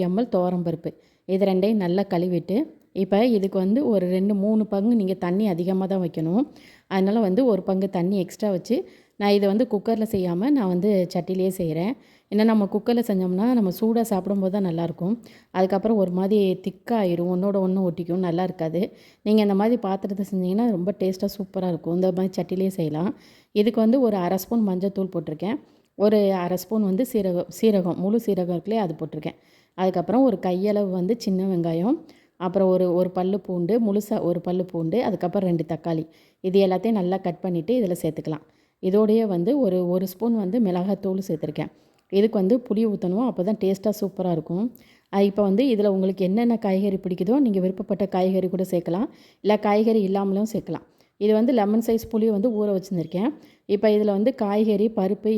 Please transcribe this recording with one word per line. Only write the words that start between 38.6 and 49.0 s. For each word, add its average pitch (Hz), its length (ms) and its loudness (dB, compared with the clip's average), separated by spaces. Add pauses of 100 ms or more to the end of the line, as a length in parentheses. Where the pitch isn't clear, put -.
இதோடயே 214 500 4
வந்து 175 200 2 (120)
ஒரு, 180 160 2 (140)
ஒரு 185 180 0
ஸ்பூன் 233 300 -2
வந்து 185 240 0
மிளகாத்தூள் 190 600 -2
சேர்த்துருக்கேன். 151 440 -6 (400)
இதுக்கு 214 300 2
வந்து 196 160 4 (100)
புளி 220 240 0
ஊத்தணும், 196 380 -2
அப்போ 180 140 -2
தான் - 200 -2
டேஸ்ட்டாக 196 360 0
சூப்பரா 180 380 -4
இருக்கும். 170 280 -4 (480)
அஹ், 202 160 4
இப்ப 196 100 -2 (100)
வந்து 208 240 2
இதுல 202 240 2
உங்களுக்கு 190 320 0
என்னென்ன 233 360 2
காய்கறி 196 400 0
பிடிக்குதோ, 185 400 0
நீங்க 196 200 2
விருப்பப்பட்ட 190 500 -2
காய்கறி 185 400 2
கூட 185 180 -2
சேர்க்கலாம், 175 340 -2 (360)